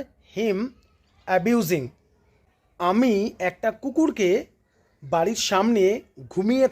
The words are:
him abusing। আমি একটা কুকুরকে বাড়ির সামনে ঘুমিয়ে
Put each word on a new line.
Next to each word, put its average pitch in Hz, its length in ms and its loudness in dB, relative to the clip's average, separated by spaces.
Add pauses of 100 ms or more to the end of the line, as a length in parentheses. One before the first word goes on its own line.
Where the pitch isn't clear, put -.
(360)
him 208 200 -2 (800)
abusing। 180 500 0 (1040)
আমি 233 220 4 (360)
একটা 220 220 -4 (120)
কুকুরকে 269 480 0 (720)
বাড়ির 170 380 -2 (100)
সামনে 208 340 2 (480)
ঘুমিয়ে 247 400 2